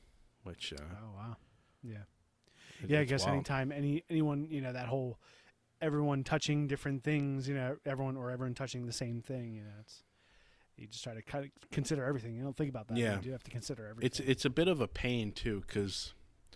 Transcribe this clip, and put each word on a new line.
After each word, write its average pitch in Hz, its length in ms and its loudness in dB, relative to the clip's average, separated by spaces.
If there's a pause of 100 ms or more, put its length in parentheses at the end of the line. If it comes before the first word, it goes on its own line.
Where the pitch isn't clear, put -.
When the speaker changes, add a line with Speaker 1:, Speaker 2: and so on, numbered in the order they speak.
(440)
Speaker 1:
which, - 280 -8
uh, 73 40 -8 (260)
Speaker 2:
Oh, 110 140 -12
wow. 110 200 -8 (460)
Yeah. 107 220 -10 (800)
Speaker 1:
it, - 80 0
Speaker 2:
Yeah, 151 80 8
I 151 40 6
Speaker 1:
it's 127 80 2
Speaker 2:
guess 135 140 4
Speaker 1:
wild. 139 100 4
Speaker 2:
anytime 135 380 2
any, 143 360 0
anyone, 151 420 2
you 147 100 -2
know, 127 120 -2
that 123 140 -4
whole 127 320 -2 (600)
everyone 147 420 4
touching 147 460 2
different 139 340 -2
things, 139 460 2
you 143 80 0
know, 131 280 0
everyone 135 320 0
or 123 140 -4
everyone 127 240 -2
touching 123 320 -4
the 117 60 -4
same 117 280 -2
thing, 120 360 -6
you 107 80 -10
know, 104 160 -14
it's, - 240 -20 (720)
you 113 100 -14
just 113 160 -10
try 120 100 -8
to 113 100 -10
cut, 143 240 -4 (260)
consider 143 320 2
everything. 117 320 0
You 120 80 -6
don't 139 120 -6
think 151 140 0
about 117 180 -6
that. 113 80 0
Speaker 1:
Yeah. 113 200 4
Speaker 2:
You 95 60 -2
do 123 100 -4
have 123 100 -8
to - 80 -14
consider 120 320 -6 (180)
Speaker 1:
It's, - 200 2
Speaker 2:
everything. 135 100 4
Speaker 1:
it's 127 140 4
a 139 60 6
bit 160 180 4
of 165 120 4
a 110 80 4
pain, 120 440 0
too, 101 340 -2
'cause - 480 -2 (420)